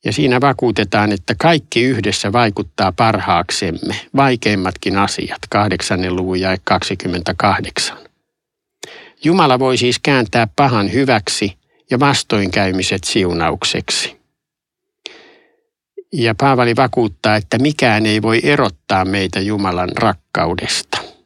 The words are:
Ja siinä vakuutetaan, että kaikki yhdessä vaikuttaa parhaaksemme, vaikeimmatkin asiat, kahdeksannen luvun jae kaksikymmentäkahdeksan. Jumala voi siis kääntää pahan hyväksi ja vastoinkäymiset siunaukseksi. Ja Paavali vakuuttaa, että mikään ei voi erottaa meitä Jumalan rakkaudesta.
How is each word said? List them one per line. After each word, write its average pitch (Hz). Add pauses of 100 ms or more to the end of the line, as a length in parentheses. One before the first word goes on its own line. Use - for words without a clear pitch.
Ja -
siinä 127
vakuutetaan, 110
että 101
kaikki 156
yhdessä 107
vaikuttaa 104
parhaaksemme, 92 (200)
vaikeimmatkin 104
asiat, - (100)
kahdeksannen 92
luvun 92
jae 92
kaksikymmentäkahdeksan. 92 (1300)
Jumala 156
voi 127
siis 120
kääntää 123
pahan 110
hyväksi 117 (340)
ja 123
vastoinkäymiset 98
siunaukseksi. 85 (2000)
Ja 117
Paavali 123
vakuuttaa, 110
että 107
mikään 123
ei 107
voi 113
erottaa 107
meitä 95
Jumalan 95
rakkaudesta. - (280)